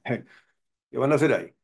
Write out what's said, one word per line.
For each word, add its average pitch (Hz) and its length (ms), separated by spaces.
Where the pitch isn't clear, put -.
¿qué - 920
van 135 140
a 147 40
hacer 139 160
ahí? 87 200